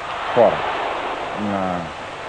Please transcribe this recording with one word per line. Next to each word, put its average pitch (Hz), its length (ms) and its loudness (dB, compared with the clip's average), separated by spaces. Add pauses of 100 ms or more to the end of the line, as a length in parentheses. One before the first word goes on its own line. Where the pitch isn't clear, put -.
(320)
Fora. 104 240 8 (880)
Una 95 380 0 (480)